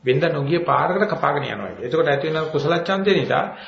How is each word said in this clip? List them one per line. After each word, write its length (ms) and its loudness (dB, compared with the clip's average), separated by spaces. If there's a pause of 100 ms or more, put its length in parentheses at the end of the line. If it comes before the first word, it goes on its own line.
වෙනද 220 2
නොගිය 340 0
පාරකට 460 2
කපාගෙන 380 -2
යනවායි. 360 -8
එතකොට 280 0
ඇති 200 0
වෙන 180 -2
කුසල 300 0
ඡන්දේ 380 2
නිසා 300 2 (220)